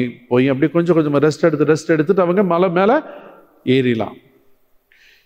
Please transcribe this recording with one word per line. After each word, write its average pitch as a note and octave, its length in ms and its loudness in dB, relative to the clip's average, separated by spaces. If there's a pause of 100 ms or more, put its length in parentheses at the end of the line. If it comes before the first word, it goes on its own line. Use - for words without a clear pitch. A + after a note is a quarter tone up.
(300)
போய் C3 220 2
அப்படியே C#3+ 220 0
கொஞ்சம் E3+ 240 0
கொஞ்சமா D3 280 0
rest D3+ 220 0
எடுத்து, D3 240 0
rest D#3+ 240 0
எடுத்துட்டு E3 300 0
அவங்க F3+ 180 0 (100)
மலை F3+ 240 0
மேல G3 140 2 (840)
ஏறிலாம். B2 420 -2 (1080)